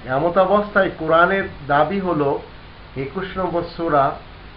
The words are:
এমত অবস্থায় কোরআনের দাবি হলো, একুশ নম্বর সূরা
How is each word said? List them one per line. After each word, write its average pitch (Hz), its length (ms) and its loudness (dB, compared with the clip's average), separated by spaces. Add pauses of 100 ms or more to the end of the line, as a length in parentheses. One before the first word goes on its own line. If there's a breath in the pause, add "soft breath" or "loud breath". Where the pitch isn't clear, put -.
এমত 151 320 0
অবস্থায় 196 600 2
কোরআনের 175 460 4 (220)
দাবি 156 340 2
হলো, 151 420 0 (540)
একুশ 185 420 -6
নম্বর 170 240 -2 (140)
সূরা 147 340 2 (460)